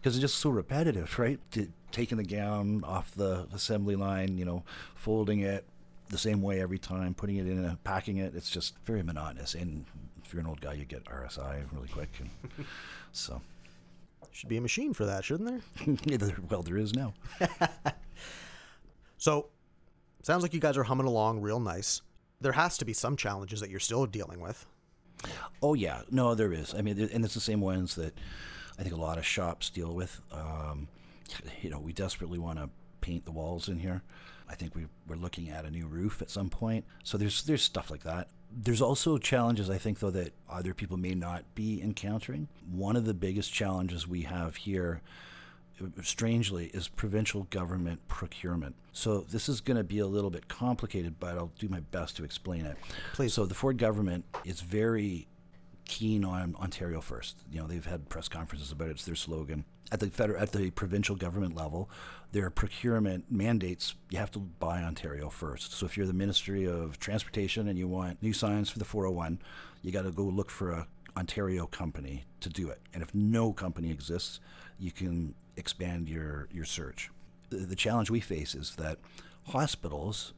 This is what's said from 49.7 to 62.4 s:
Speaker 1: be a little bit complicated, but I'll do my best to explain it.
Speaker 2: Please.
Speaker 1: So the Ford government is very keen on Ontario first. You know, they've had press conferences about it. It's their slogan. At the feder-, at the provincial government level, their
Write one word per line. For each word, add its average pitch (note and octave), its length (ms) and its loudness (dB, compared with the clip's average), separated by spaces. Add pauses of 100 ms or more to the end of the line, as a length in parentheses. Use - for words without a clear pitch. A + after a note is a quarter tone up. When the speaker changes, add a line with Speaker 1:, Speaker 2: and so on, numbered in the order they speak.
Speaker 1:
be G2 160 0
a G2+ 80 4
little G2+ 220 4
bit E2+ 180 -6
complicated, F#2+ 720 0
but F2 180 -4
I'll E2+ 220 -4
do G#2+ 80 -2
my F#2 140 -2
best D#2 340 -4
to E2+ 80 -6
explain E2 420 -4
it. D2 120 -4 (340)
Speaker 2:
Please. B2+ 220 2
Speaker 1:
So G#2+ 120 4
the F2+ 100 -2
Ford C3 220 2
government G#2 460 4 (220)
is F2+ 160 -4
very G#2 640 2 (560)
keen A2 400 2
on F2+ 320 0
Ontario F2 460 -4
first. - 500 -8
You D#2+ 80 -4
know, D#2 80 -4
they've E2 180 -4
had D#2+ 220 -4
press - 220 -6
conferences D2+ 420 -6
about D2+ 160 -4
it. D#2+ 40 -2
It's C#2+ 140 -6
their E2 100 -4
slogan. D2+ 500 -2 (260)
At G#2+ 80 0
the G#2 80 2
feder-, G#2 300 2
at G#2 160 0
the F#2+ 180 2
provincial G2+ 460 0
government F2 400 -2
level, D#2+ 320 -2 (420)
their G2 180 2